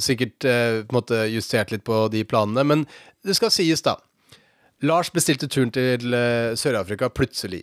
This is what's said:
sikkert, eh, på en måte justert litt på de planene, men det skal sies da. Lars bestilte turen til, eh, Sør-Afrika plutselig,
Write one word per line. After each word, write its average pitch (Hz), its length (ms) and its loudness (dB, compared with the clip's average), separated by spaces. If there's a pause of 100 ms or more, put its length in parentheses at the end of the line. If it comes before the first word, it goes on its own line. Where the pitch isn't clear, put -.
sikkert, 120 440 -2
eh, 117 380 2
på 107 80 -16
en 127 80 2
måte 113 220 0 (100)
justert 110 400 -2
litt 107 140 -6
på 110 260 2
de 107 140 0
planene, 113 400 0
men 147 220 2 (360)
det 196 140 -2
skal 226 120 0
sies 165 320 2
da. 110 140 0 (880)
Lars 160 280 2
bestilte 160 380 -2
turen 127 240 0
til, 123 420 -2
eh, 120 460 0
Sør-Afrika 107 500 -2
plutselig, 95 540 -4